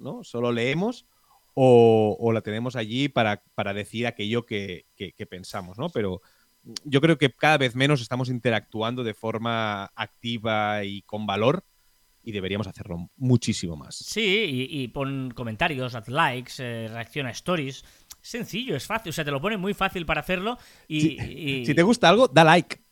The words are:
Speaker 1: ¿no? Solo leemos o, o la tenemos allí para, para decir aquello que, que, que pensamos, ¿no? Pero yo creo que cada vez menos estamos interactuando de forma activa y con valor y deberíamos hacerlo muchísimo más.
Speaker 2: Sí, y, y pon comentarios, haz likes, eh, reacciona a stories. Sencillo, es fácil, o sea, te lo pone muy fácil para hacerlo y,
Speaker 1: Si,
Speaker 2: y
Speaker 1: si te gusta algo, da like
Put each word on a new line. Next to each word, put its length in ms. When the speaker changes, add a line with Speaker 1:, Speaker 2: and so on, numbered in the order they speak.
Speaker 1:
¿no? 220
Solo 280
leemos 540
o, 640
o 120
la 100
tenemos 340
allí 340
para, 340
para 180
decir 340
aquello 380
que, 400
que, 180
que 120
pensamos, 520
¿no? 120
Pero 320
yo 180
creo 160
que 140
cada 260
vez 180
menos 260
estamos 280
interactuando 720
de 100
forma 720
activa 880
y 200
con 220
valor 380
y 100
deberíamos 340
hacerlo 500
muchísimo 580
más. 200
Speaker 2:
Sí, 720
y, 140
y 60
pon 460
comentarios, 600
haz 120
likes, 520
eh, 320
reacciona 380
a 20
stories. 520
Sencillo, 540
es 100
fácil, 240
o 40
sea, 120
te 60
lo 100
pone 160
muy 160
fácil 320
para 160
hacerlo 380
y, 140
Speaker 1:
Si, 60
Speaker 2:
y 460
Speaker 1:
si 80
te 80
gusta 280
algo, 180
da 160
like 480